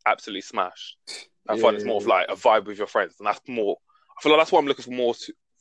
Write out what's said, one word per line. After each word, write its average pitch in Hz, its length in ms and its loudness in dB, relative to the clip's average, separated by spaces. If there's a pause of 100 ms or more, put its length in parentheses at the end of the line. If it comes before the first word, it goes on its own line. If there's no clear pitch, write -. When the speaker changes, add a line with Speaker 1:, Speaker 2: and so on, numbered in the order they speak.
Speaker 1:
absolutely 101 360 -2
smashed. - 560 -8 (500)
I 110 80 -2
Speaker 2:
Yeah, 113 60 -2
Speaker 1:
find 113 140 4
it's 104 100 -6
more 113 120 -2
Speaker 2:
yeah, 98 40 -4
Speaker 1:
of, 104 60 -6
Speaker 2:
yeah. 107 60 4
Speaker 1:
like, 90 160 2
a 101 60 -6
vibe 110 300 2
with 101 140 -12
your 101 80 -6
friends, 98 320 -2
and 104 80 -8
that's 104 200 -4
more, 113 300 -2 (400)
I - 40 -20
feel 147 100 2
like 151 100 6
that's 156 100 0
what 175 80 6
I'm 147 60 2
looking 131 200 -4
for 123 60 -14
more 123 220 0
to, - 200 -16 (280)